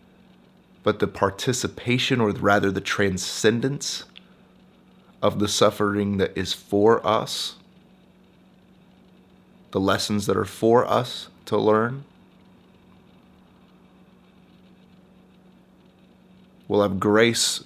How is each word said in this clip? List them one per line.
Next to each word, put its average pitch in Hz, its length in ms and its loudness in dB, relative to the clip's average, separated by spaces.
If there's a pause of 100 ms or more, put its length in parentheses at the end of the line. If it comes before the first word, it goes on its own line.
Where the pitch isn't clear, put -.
(840)
But 107 160 -2
the 104 80 0
participation, 123 1120 -2
or 107 80 2
rather 98 400 2
the 95 120 -4
transcendence 113 1200 -2 (1160)
of 98 160 0
the 101 80 0
suffering 101 680 0
that 95 200 -2
is 92 160 -4
for 104 520 2
us, - 500 -2 (2250)
the - 80 -2
lessons 98 480 0
that 98 100 0
are 98 80 -2
for 113 400 2
us 120 440 -2 (160)
to 110 120 -2
learn, 110 480 0 (4000)
we'll 101 160 4
have 95 160 -2
grace 107 680 2